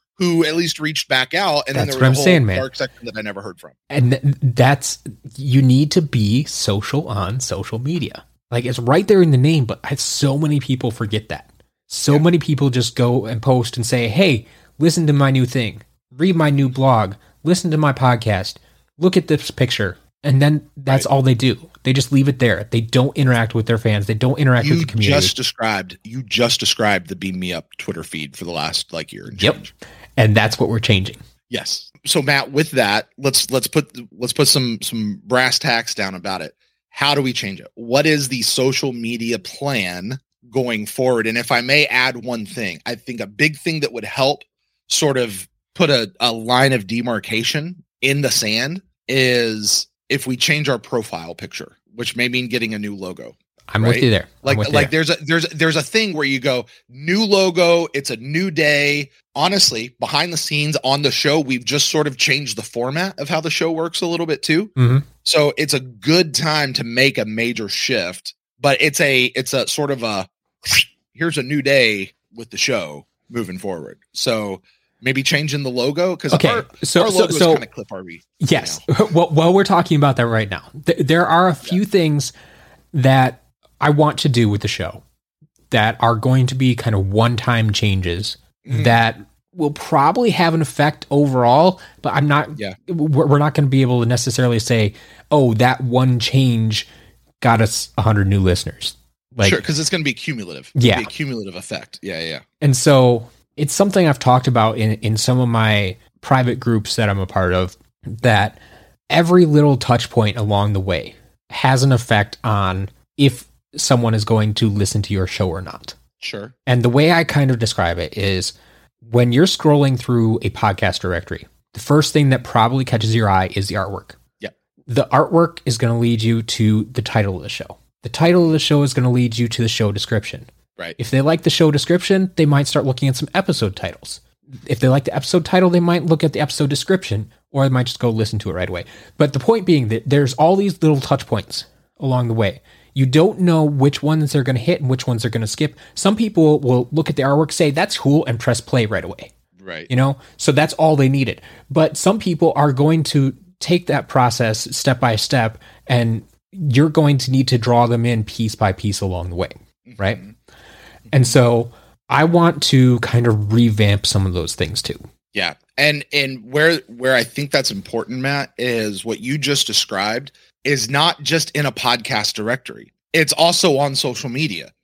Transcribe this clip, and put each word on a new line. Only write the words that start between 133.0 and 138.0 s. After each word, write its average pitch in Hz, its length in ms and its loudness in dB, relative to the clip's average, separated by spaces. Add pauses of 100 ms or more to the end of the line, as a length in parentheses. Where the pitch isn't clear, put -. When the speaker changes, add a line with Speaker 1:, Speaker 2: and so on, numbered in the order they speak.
Speaker 2:
at 131 80 0
some 151 180 -6
episode 151 420 -2
titles. - 440 -12 (460)
If - 140 -4
they 135 80 4
like 135 160 4
the - 100 -4
episode 156 300 0
title, 185 260 4
they 175 100 4
might 170 240 2
look 160 180 2
at 156 100 0
the - 80 -4
episode 147 300 -2
description, 139 640 -2 (180)
or 139 140 0
they 135 80 2
might 123 140 0
just - 120 -10
go 123 120 0